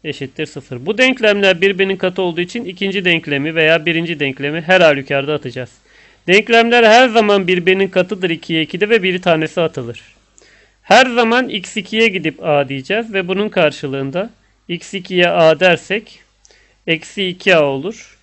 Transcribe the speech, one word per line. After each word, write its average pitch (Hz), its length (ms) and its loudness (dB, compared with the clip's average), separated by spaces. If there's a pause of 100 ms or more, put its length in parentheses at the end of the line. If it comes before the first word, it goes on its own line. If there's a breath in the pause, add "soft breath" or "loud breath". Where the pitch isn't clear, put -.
eşittir 143 420 -10
sıfır. 131 400 -14
Bu 208 120 -4
denklemler 208 640 2
birbirinin 190 360 0
katı 185 260 -4
olduğu 175 180 -4
için 180 240 -8
ikinci 190 400 -6
denklemi 156 500 -2
veya 160 320 2
birinci 165 340 -4
denklemi 143 400 -6
her 185 200 2
halükarda 139 540 2
atacağız. 127 360 -8 (560 soft breath)
Denklemler 233 580 4
her 233 240 8
zaman 208 380 2
birbirinin 185 420 0
katıdır 185 420 -2
ikiye 160 320 -4
ikide 180 260 -4
ve 220 140 2
bir 180 200 -4
tanesi 160 380 0
atılır. 127 420 -6 (800 soft breath)
Her 254 240 6
zaman 240 420 0
x - 280 -10
ikiye 220 320 -2
gidip 160 360 -6
a 143 240 0
diyeceğiz 190 440 -6
ve 190 160 -4
bunun 202 200 -2
karşılığında 147 800 -4 (380)
x 175 260 -12
ikiye 180 340 0
a 160 320 4
dersek 185 600 -2 (680 soft breath)
eksi 170 400 -6
iki 180 300 0
a 156 60 4
olur. 143 600 -6